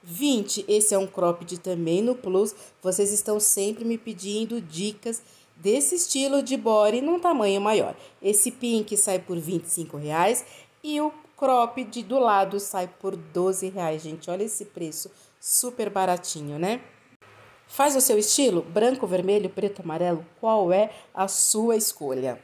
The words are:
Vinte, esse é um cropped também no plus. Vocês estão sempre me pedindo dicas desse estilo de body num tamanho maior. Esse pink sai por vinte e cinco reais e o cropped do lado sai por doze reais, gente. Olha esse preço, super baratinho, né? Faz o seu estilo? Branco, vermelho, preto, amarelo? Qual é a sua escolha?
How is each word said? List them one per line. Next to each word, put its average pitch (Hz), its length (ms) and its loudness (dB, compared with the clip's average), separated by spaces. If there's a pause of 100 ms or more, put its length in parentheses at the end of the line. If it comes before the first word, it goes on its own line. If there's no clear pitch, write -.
Vinte, 202 640 -2
esse 214 260 4
é 196 40 4
um 196 80 0
cropped 175 540 -2
também 170 420 0
no 247 120 0
plus. 208 400 0 (280)
Vocês 190 280 0
estão 208 300 -2
sempre 214 460 0
me 233 100 0
pedindo 214 640 -6
dicas 202 600 -8 (340)
desse 233 380 2
estilo 277 480 2
de 254 140 -2
body 220 440 4
num 330 180 0
tamanho 226 420 2
maior. 208 360 0 (240)
Esse 214 320 2
pink 220 440 -2
sai 196 220 0
por 175 200 -6
vinte 170 260 -4
e - 60 -10
cinco 151 260 -6
reais 165 480 0 (380)
e 302 180 -4
o 302 120 0 (240)
cropped 240 680 0
do 240 160 0
lado 202 400 2
sai 185 280 -6 (120)
por 190 160 -6
doze 180 520 -2
reais, 165 340 -4
gente. 156 280 -12
Olha 190 140 -4
esse 226 200 -8
preço, 170 460 -10 (300)
super 240 500 -2
baratinho, 175 680 -2
né? 196 240 -2 (840)
Faz 277 300 2
o 262 40 4
seu 240 160 4
estilo? 208 460 4
Branco, 220 460 2
vermelho, 185 420 2
preto, 202 320 -4
amarelo? 165 420 -2 (160)
Qual 214 320 4
é 214 180 4 (220)
a 190 140 -2
sua 220 500 2
escolha? 131 680 -2